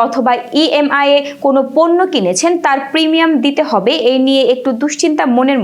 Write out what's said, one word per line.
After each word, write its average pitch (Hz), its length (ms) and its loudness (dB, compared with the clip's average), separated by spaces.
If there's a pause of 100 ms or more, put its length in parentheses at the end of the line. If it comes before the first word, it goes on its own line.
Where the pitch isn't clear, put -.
অথবা 247 280 0 (280)
ইএমআই 285 540 0
এ 285 40 4 (260)
কোনো 269 160 2 (140)
পণ্য 339 240 2 (140)
কিনেছেন, 202 380 0 (140)
তার 269 140 0 (120)
প্রিমিয়াম 320 400 0 (140)
দিতে 285 260 0
হবে, 214 220 0 (160)
এই 262 100 2
নিয়ে 269 240 2 (100)
একটু 254 160 -4 (120)
দুশ্চিন্তা 302 420 -2 (120)
মনের 262 280 2